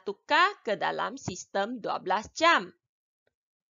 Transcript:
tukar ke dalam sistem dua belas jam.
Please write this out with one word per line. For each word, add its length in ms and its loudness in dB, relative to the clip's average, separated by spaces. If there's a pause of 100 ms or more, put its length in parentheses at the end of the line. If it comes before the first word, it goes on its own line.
tukar 640 0
ke 160 -2
dalam 400 -4
sistem 640 -6
dua 160 -2
belas 320 -2
jam. 320 4 (1040)